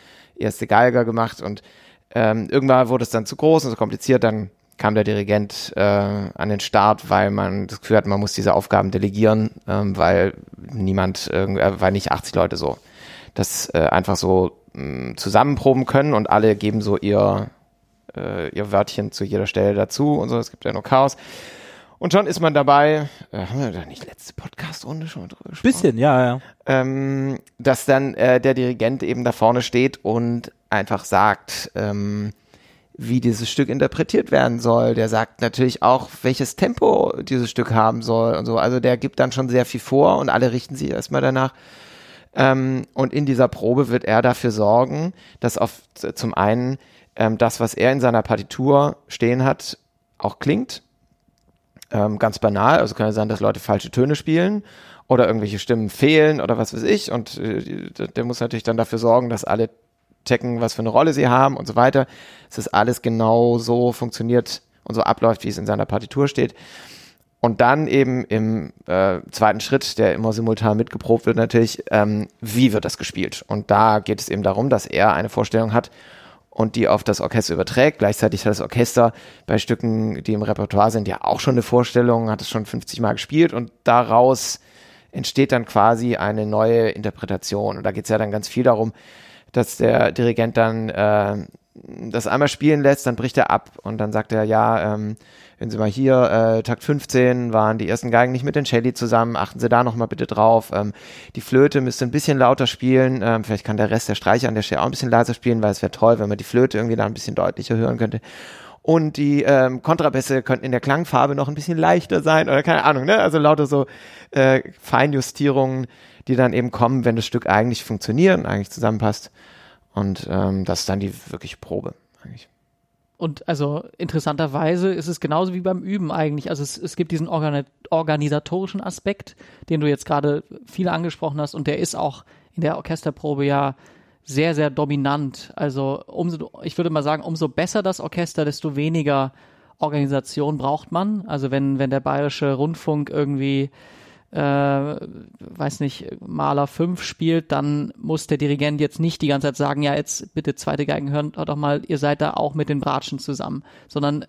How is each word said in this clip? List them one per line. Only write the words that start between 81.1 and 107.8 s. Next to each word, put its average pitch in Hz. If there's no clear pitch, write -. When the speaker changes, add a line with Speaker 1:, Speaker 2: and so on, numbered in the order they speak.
Speaker 1:
auch -
schon 131
eine 120
Vorstellung, 120
hat 107
es -
schon 110
fünfzig -
Mal 113
gespielt 160
und 120
daraus 120
entsteht 110
dann 117
quasi 117
eine 107
neue 110
Interpretation. 101
Und 98
da 101
geht's 104
ja 110
dann 107
ganz 104
viel -
darum, 113
dass -
der 113
Dirigent 117
dann, 113
äh, 104
das -
einmal 143
spielen 147
lässt, 139
dann 123
bricht 120
er -
ab -
und 107
dann 107
sagt 110
er, 110
ja, 107
ähm, 107
wenn 113
Sie 110
mal 107
hier, 117
äh, 113
Takt -
fünfzehn 123
waren 110
die 110
ersten 117
Geigen 120
nicht 127
mit 143
den 143
Celli 123
zusammen, 117
achten 110
Sie 120
da 120
nochmal 117
bitte -
drauf. 110
Ähm, 104
die 117
Flöte 139
müsste 127
ein 120
bisschen 143
lauter 127
spielen, 131
ähm, 113
vielleicht 107
kann 107
der 107
Rest 110
der 110
Streicher 117
an 110
der 107
Stelle -
auch 87
ein 131
bisschen 131
leiser 117
spielen, 117
weil 107
es 98
wäre 101
toll, 113
wenn 104
man 101
die 101
Flöte 123
irgendwie 113
da 110
ein 107
bisschen -
deutlicher -
hören 117